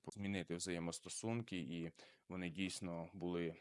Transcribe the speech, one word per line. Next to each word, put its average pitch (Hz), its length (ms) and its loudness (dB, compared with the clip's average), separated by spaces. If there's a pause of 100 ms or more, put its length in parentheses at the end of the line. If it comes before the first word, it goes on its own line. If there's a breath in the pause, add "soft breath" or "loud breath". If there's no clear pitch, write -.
змінити 98 480 0
взаємостосунки 92 1000 0
і 82 340 -2 (380 loud breath)
вони 90 220 0
дійсно 85 640 0
були 87 480 2